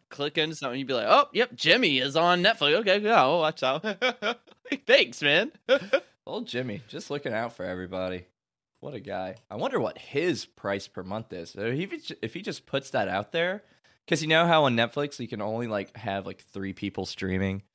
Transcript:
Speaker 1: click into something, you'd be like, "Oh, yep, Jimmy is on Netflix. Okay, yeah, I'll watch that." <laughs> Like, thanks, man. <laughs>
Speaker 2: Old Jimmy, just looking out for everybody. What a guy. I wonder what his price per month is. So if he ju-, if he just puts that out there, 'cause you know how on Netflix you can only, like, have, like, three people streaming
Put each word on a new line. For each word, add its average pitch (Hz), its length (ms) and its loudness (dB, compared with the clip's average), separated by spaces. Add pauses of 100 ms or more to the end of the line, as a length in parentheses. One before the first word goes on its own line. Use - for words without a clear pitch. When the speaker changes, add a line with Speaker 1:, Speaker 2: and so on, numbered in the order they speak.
Speaker 1:
click 147 280 -6
into 156 200 -2
something, 127 200 -6
you'd 135 100 -6
be 135 60 -2
like, 110 140 0
"Oh, - 260 6
yep, 226 220 0
Jimmy 160 440 4
is 135 180 0
on 175 260 4
Netflix. 170 380 4
Okay, 196 180 4
yeah, 208 240 4
I'll 147 160 4
watch 156 220 0
that." 208 760 -2 (120)
<laughs> - 180 -20
Like, - 160 -6
thanks, 233 360 4
man. 160 320 2 (360)
<laughs> - 360 -2
Speaker 2:
Old 214 220 -8
Jimmy, 123 420 -6
just - 200 -12
looking 143 240 -6
out 113 220 -4
for - 100 -10
everybody. 92 600 -6 (540)
What 143 160 -12
a 110 40 -10
guy. 92 360 -8 (140)
I 98 60 -12
wonder 220 240 -2
what 110 180 -4
his 143 480 -4
price - 440 -6
per - 140 -12
month 104 280 -8
is. 85 200 -12
So 98 100 -10
if 135 300 -4
he 339 60 -10
ju-, - 240 -12
if 226 120 -6
he 170 80 -10
just 202 240 -10
puts 139 240 -6
that 110 180 -2
out 95 240 -4
there, 180 320 -2 (440)
'cause 160 140 0
you 156 60 -4
know 160 180 6
how 160 200 6
on 123 100 4
Netflix 143 460 -2
you 117 80 -8
can 107 120 -6
only, 113 260 -4
like, 104 280 -4
have, 98 300 -4
like, 98 160 -12
three 98 320 -8
people 95 320 -4
streaming 95 580 -2 (120)